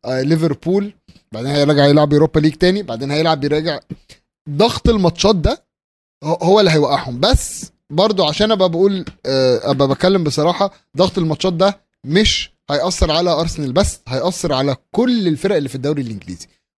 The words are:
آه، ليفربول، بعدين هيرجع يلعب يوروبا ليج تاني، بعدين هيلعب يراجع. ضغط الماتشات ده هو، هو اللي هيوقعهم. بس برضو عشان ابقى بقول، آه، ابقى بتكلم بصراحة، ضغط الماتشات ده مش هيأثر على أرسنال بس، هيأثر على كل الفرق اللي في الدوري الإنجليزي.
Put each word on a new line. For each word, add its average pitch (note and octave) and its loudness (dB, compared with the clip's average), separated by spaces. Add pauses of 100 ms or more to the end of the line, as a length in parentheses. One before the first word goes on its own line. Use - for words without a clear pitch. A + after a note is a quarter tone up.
آه، C3 -4
ليفربول، E3 -2 (380)
بعدين A#2+ -8
هيرجع C#3+ 4
يلعب D3 4
يوروبا D#3 2
ليج D3+ 2
تاني، F#3+ 0
بعدين C3 -8
هيلعب D#3 0
يراجع. D3+ -2 (680)
ضغط G3+ 0
الماتشات G3+ 2
ده E3 -2 (600)
هو، D#3 -2
هو F3+ 4
اللي F#3+ 4
هيوقعهم. C#3 0
بس - -2 (180)
برضو F#3 0
عشان F#3+ 0
ابقى F#3 2
بقول، F#3 0 (200)
آه، C3 0
ابقى C3+ 2
بتكلم F3+ 0
بصراحة، E3+ -2 (240)
ضغط F#3 0
الماتشات E3+ -2
ده F#3+ 0 (240)
مش F3+ 0 (180)
هيأثر E3 -2
على E3+ 0
أرسنال D3+ -2
بس، G3 0
هيأثر C#3+ -4
على C3+ 0 (160)
كل A#3 0
الفرق E3+ -2
اللي D3 -2
في - -12
الدوري C#3+ -4
الإنجليزي. G2+ -12 (340)